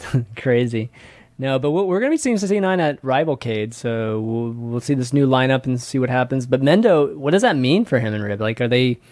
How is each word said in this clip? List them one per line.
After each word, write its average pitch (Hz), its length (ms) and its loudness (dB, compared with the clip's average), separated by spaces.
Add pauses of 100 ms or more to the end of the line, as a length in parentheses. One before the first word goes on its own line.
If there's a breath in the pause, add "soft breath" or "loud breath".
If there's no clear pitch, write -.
(160)
<laughs> 113 200 -6
crazy. 120 540 0 (500 loud breath)
No, 135 200 -2
but 143 100 -2
we're, 180 140 0
we're 185 160 0
gonna 262 100 0
be 320 60 2
seeing 247 200 -2
C 196 120 -2
C 202 100 0
nine 185 220 0
at 147 220 -2
Rivalcade, 127 720 -2
so 113 480 -4
we'll, 113 300 -4
we'll 117 300 -6
see 143 140 -2
this 127 180 -2
new 139 120 4
lineup 131 420 2
and 123 140 -2
see 131 200 -4
what 127 100 0
happens. 127 360 -2
But 127 160 2
Mendo, 160 540 4
what 143 140 -4
does 196 120 4
that 220 140 2
mean 143 280 2
for 131 160 0
him 110 120 -2
and 107 120 -4
Rib? 101 160 -4
Like, 110 200 -2
are 123 60 2
they, 123 320 2 (140 soft breath)